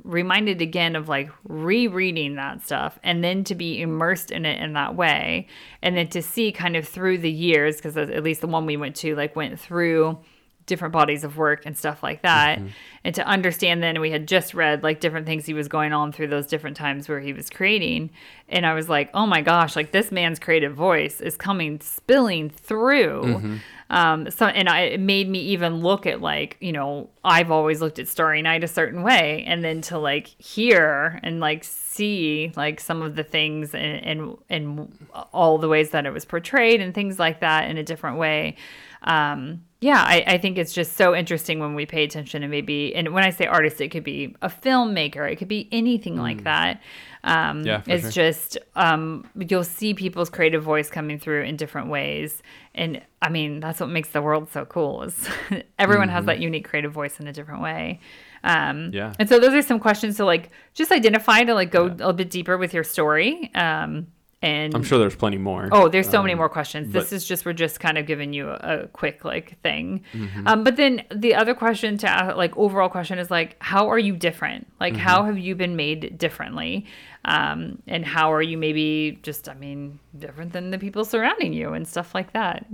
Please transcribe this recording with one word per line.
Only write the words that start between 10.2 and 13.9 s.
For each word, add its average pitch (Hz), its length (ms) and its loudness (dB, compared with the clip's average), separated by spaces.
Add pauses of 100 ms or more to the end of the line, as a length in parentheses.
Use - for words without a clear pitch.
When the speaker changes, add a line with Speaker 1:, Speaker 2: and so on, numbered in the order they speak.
Speaker 1:
different 175 280 -4
bodies 151 300 2
of 147 140 -8
work 151 280 2
and 151 120 -10
stuff 151 260 -6
like 147 180 -6
that. 151 380 4
Speaker 2:
Mm-hmm. 98 80 -8 (360)
Speaker 1:
And 170 120 -4
to - 120 -2
understand 175 560 2
then, 160 160 0